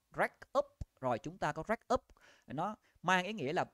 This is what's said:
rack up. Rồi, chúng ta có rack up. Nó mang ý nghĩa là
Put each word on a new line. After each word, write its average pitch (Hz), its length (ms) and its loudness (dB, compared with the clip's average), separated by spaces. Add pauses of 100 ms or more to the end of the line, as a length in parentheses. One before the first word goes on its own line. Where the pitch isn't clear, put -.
(180)
rack - 400 -2
up. 403 80 4 (340)
Rồi, 123 200 0
chúng 175 180 -10
ta 156 140 -2
có 160 160 -6
rack 226 260 -2
up. 262 120 2 (420)
Nó 170 280 -4 (260)
mang 180 240 4
ý 214 80 -6
nghĩa 151 200 -2
là 160 200 2